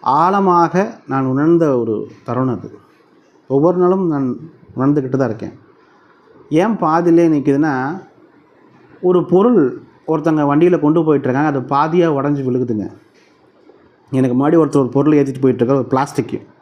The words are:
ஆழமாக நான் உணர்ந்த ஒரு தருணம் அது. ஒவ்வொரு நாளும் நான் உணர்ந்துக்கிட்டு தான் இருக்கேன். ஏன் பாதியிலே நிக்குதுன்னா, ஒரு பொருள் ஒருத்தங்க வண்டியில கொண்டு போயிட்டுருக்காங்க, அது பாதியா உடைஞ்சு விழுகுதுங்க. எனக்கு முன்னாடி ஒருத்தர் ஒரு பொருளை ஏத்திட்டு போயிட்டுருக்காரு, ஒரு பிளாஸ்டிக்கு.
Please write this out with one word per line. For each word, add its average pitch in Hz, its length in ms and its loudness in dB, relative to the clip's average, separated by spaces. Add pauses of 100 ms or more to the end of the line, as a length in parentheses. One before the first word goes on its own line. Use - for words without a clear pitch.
ஆழமாக 180 1040 0
நான் 135 180 -4
உணர்ந்த 147 540 2
ஒரு 110 300 -4 (160)
தருணம் 123 340 -4
அது. - 200 -16 (720)
ஒவ்வொரு 160 300 0
நாளும் 180 300 0
நான் 135 280 -4 (400)
உணர்ந்துக்கிட்டு 135 400 -2
தான் 131 120 0
இருக்கேன். 101 240 -10 (960)
ஏன் 190 280 0
பாதியிலே 170 500 2
நிக்குதுன்னா, 143 720 -2 (1000)
ஒரு 180 220 2
பொருள் 185 580 2 (260)
ஒருத்தங்க 156 340 0
வண்டியில 151 380 2
கொண்டு 151 200 2
போயிட்டுருக்காங்க, 139 440 0
அது 143 160 -2
பாதியா 160 500 0
உடைஞ்சு 139 340 -2
விழுகுதுங்க. 123 460 -4 (1200)
எனக்கு 127 260 0
முன்னாடி 143 160 2
ஒருத்தர் 160 240 2
ஒரு 135 120 2
பொருளை 139 300 2
ஏத்திட்டு 131 260 -2
போயிட்டுருக்காரு, 123 320 2
ஒரு 123 140 -2
பிளாஸ்டிக்கு. 131 560 -4 (160)